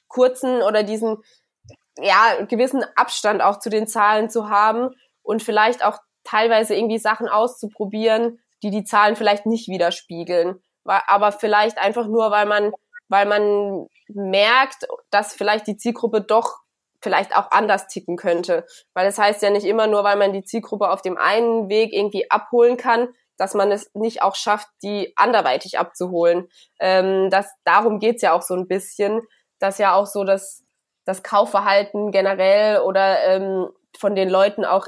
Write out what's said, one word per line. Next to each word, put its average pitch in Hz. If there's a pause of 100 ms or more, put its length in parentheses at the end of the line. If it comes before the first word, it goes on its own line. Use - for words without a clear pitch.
kurzen 254
oder 214
diesen, 214 (760)
ja, 208
gewissen 254 (120)
Abstand 208
auch 202
zu -
den 214
Zahlen 214
zu 220
haben 220 (320)
und 214
vielleicht 220
auch 214 (240)
teilweise 220
irgendwie 220
Sachen 220
auszuprobieren, 220 (220)
die 208
die 202
Zahlen 208
vielleicht 208
nicht 226
widerspiegeln. 175 (220)
Wa-, 190
aber 202
vielleicht 214
einfach 214
nur, 220
weil 208
man, 208 (340)
weil 202
man 202 (220)
merkt, 208 (260)
dass 208
vielleicht 214
die 202
Zielgruppe 226
doch 220 (380)
vielleicht 185
auch -
anders 208
ticken 180
könnte. 175 (280)
Weil 185
es 202
heißt 208
ja 208
nicht 202
immer 214
nur, 208
weil 202
man 202
die 196
Zielgruppe 214
auf 196
dem 185
einen 226
Weg 214
irgendwie 202
abholen 240
kann, 247 (260)
dass 190
man 202
es 208
nicht 226
auch 196
schafft, - (140)
die 202
anderweitig 190
abzuholen. 175 (320)
Ähm, 190
das, 196 (140)
darum 208
geht's 226
ja 180
auch 175
so 185
ein 185
bisschen, 202 (380)
dass 196
ja 196
auch 202
so 202
das, 196 (400)
das 190
Kaufverhalten 208
generell 196
oder, 190
ähm, 190 (300)
von 202
den 190
Leuten 196
auch 190